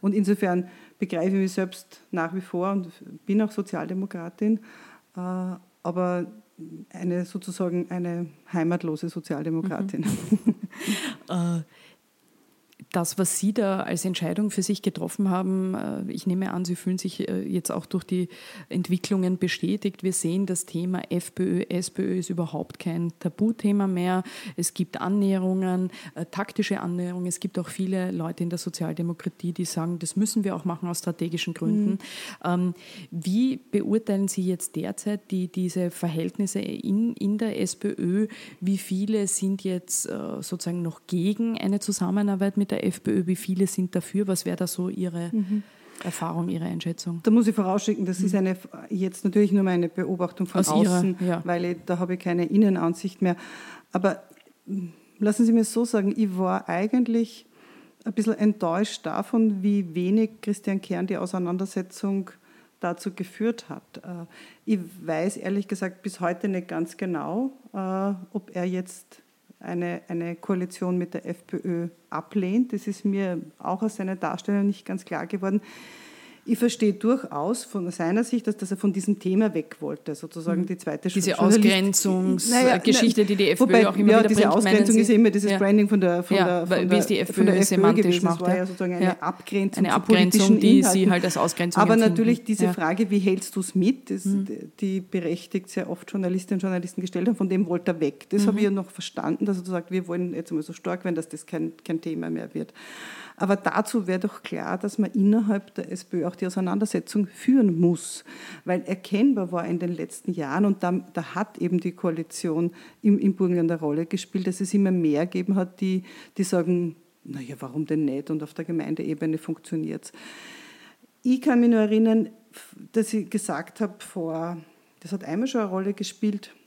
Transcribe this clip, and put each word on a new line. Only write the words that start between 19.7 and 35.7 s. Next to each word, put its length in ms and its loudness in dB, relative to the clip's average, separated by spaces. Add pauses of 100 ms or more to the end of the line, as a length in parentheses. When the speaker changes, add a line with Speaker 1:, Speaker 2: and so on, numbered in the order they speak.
Speaker 2:
Wir 120 -2
sehen, 320 -2
das 180 -4
Thema 460 -4
F 240 -4
P 100 -4
Ö, 240 0
S 220 -4
P 120 -6
Ö 160 -2
ist 120 -6
überhaupt 480 -6
kein 420 -4
Tabuthema 680 0
mehr. 360 0 (340)
Es 160 -4
gibt 300 -6
Annäherungen, 880 0 (240)
äh, 160 -6
taktische 500 -4
Annäherungen. 460 -4
Es 140 -6
gibt 180 -6
auch 100 -6
viele 420 -4
Leute 320 -4
in 60 -2
der 100 -4
Sozialdemokratie, 960 -6
die 140 -4
sagen, 320 -4
das 180 -6
müssen 280 0
wir 120 -2
auch 80 -8
machen 240 -4
aus 120 -4
strategischen 520 -4
Gründen. 380 0
Speaker 1:
Mhm. 80 -2 (440)
Speaker 2:
Ähm, 320 0 (360)
wie 480 0 (120)
beurteilen 580 0
Sie 180 -2
jetzt 300 -4
derzeit 540 -6
die, 180 -2
diese 420 -2